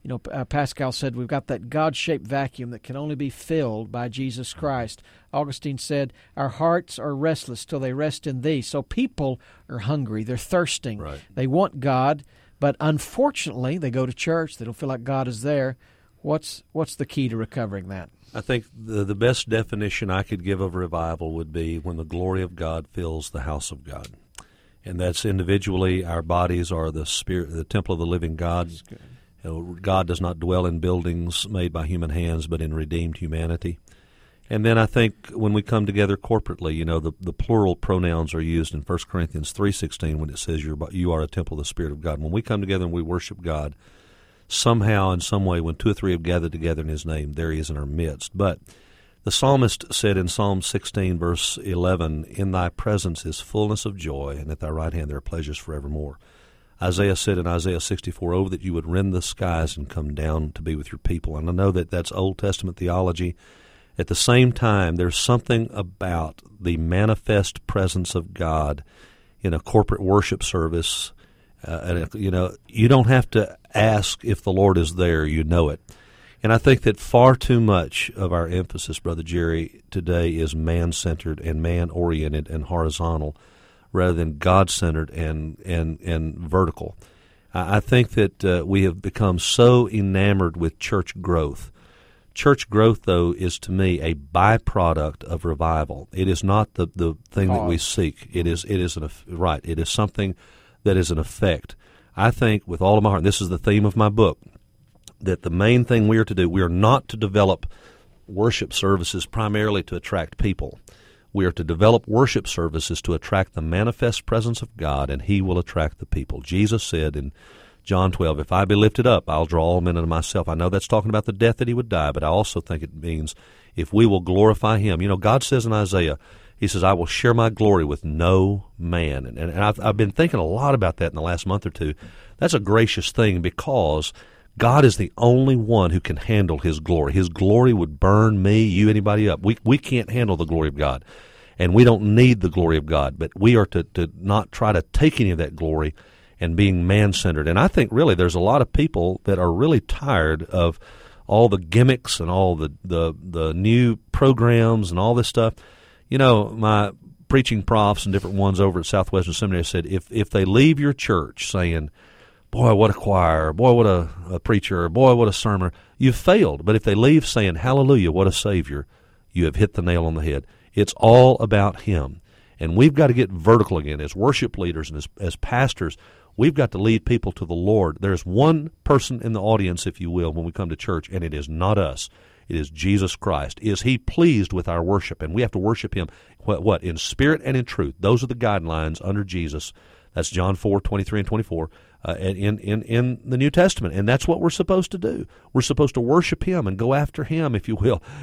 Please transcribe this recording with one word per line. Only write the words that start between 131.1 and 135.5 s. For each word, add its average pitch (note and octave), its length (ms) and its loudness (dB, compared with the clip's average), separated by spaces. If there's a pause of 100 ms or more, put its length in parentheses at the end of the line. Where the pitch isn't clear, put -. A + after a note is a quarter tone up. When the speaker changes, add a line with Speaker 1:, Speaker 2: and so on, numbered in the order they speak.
Speaker 2:
in D#2+ 40 -14
the D#2 60 -6
last F2 240 -2
month G2 200 -2
or E2 60 -4
two. D2+ 220 -4 (440)
That's E3 160 0
a C3+ 60 2
gracious G#2 520 2
thing G2+ 300 2
because E2 720 -2 (440)
God C3+ 280 6
is A2+ 120 6
the F#2+ 200 -4
only B2+ 380 4